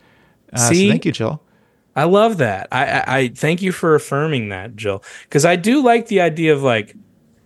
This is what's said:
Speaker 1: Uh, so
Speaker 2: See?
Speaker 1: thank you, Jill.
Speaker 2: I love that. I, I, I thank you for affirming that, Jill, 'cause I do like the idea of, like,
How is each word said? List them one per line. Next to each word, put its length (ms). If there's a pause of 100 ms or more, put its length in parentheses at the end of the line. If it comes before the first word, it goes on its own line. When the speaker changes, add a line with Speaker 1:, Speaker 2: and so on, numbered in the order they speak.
(540)
Speaker 1:
Uh, 60
so 160
Speaker 2:
See? 120
Speaker 1:
thank 160
you, 100
Jill. 280 (540)
Speaker 2:
I 80
love 340
that. 340
I, 140
I, 320
I 120
thank 340
you 80
for 240
affirming 540
that, 260
Jill, 280 (280)
'cause 140
I 100
do 260
like 280
the 120
idea 320
of, 80
like, 340 (500)